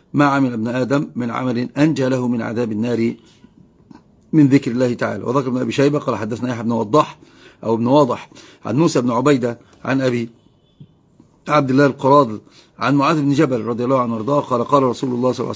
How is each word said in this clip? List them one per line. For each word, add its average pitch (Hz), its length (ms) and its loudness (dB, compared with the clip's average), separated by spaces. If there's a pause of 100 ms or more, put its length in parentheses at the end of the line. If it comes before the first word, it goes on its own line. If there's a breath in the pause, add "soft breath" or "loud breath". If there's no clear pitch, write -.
(140 soft breath)
"ما 143 120 4
عمل 135 280 0
ابن 110 140 -4
آدم 127 480 -2
من 117 160 -4
عمل 123 460 -4
أنجى 139 320 2
له 127 180 -2
من 120 140 -2
عذاب 113 300 -4
النار 113 420 -2 (1200 soft breath)
من 147 140 6
ذكر 135 240 2
الله 123 220 0
تعالى". 110 300 -6
وذكر 127 240 -2
ابن 127 100 -4
أبي 120 140 -4
شيبة 143 280 2
قال: 123 160 -4
"حدثنا 110 340 -6
يحيى 117 140 -6
بن 117 80 -2
وضاح"، 113 480 0 (440 loud breath)
أو 113 120 0
ابن 117 120 0
واضح، 127 420 2 (360 loud breath)
"عن 110 100 -4
موسى 156 260 2
بن 123 100 0
عبيدة 120 480 0 (240 soft breath)
عن 131 180 -2
أبي 120 280 -2 (1160)
عبد 143 220 2
الله 139 160 4
القراظ 131 520 4 (420 soft breath)
عن 123 160 0
معاذ 147 260 2
بن 143 120 2
جبل 131 320 0
رضي 120 180 -4
الله 131 160 2
عنه 117 140 -2
وارضاه 117 260 -2
قال: 123 240 -2
قال 139 200 2
رسول 127 260 -2
الله 123 220 0
صلى 117 120 -4
الله - 120 -6